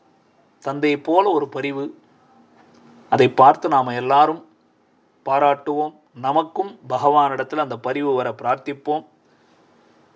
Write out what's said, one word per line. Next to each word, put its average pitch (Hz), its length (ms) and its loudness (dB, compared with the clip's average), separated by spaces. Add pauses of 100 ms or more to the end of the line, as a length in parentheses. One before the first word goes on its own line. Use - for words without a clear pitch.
(600)
தந்தை 143 380 -2
போல 175 320 2
ஒரு 147 200 0
பரிவு. 139 540 -8 (1040)
அதை 123 200 2
பார்த்து 139 400 4
நாம 127 240 0
எல்லாரும் 143 540 0 (760)
பாராட்டுவோம். 143 760 -2 (140)
நமக்கும் 156 680 -4 (100)
பகவானிடத்தில் 139 680 0
அந்த 127 180 -6
பரிவு 139 360 -4
வர 123 280 -4
பிரார்த்திப்போம். 135 640 -6 (1120)